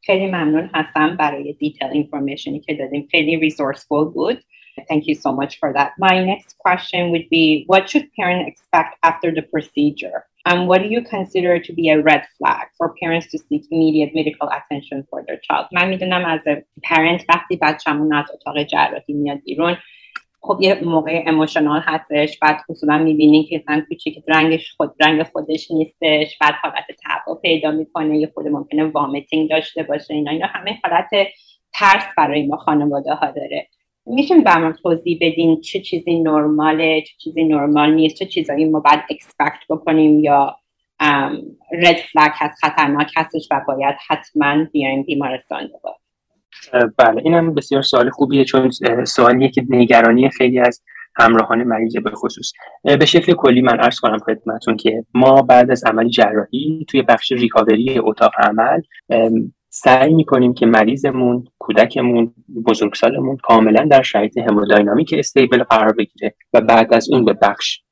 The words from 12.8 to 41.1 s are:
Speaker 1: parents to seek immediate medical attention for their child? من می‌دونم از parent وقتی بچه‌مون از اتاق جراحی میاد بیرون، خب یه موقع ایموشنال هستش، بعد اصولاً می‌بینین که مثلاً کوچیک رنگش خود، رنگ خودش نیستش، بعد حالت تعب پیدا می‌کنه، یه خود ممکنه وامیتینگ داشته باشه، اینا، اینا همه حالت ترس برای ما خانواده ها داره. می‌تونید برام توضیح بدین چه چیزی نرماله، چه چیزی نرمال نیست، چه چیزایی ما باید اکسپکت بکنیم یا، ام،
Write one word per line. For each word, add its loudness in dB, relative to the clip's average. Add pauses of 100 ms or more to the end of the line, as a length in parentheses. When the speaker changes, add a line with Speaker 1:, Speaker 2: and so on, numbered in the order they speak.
Speaker 1:
parents -4
to -12 (100)
seek -6 (100)
immediate 0
medical -6 (120)
attention -12 (120)
for -12
their -12
child? -4
من -2
می‌دونم -4
از -4 (440)
parent 0
وقتی -2
بچه‌مون -2
از -2
اتاق -8
جراحی -4
میاد -6
بیرون، -4 (680)
خب -4
یه 0
موقع -2
ایموشنال -2
هستش، -4
بعد 0
اصولاً -2
می‌بینین 4
که -8
مثلاً -4
کوچیک -12
رنگش 0
خود، -6
رنگ 2
خودش -8
نیستش، -2
بعد 2
حالت -8 (180)
تعب -10
پیدا -2
می‌کنه، -4
یه -4
خود -10
ممکنه -4
وامیتینگ -4
داشته -4
باشه، -8
اینا، -4
اینا -4
همه -8
حالت -2 (640)
ترس 2 (140)
برای 0
ما -4
خانواده -2
ها -4
داره. -10 (380)
می‌تونید 2
برام 2
توضیح -2
بدین 0
چه -8
چیزی -4
نرماله، 0
چه -20
چیزی -6
نرمال 2
نیست، 0
چه -8
چیزایی -4
ما 0
باید 4 (100)
اکسپکت -6 (100)
بکنیم 2
یا، 2 (440)
ام، -2 (300)